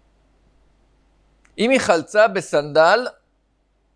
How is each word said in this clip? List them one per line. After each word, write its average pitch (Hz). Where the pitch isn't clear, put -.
אם 220
היא 269
חלצה 208
בסנדל 170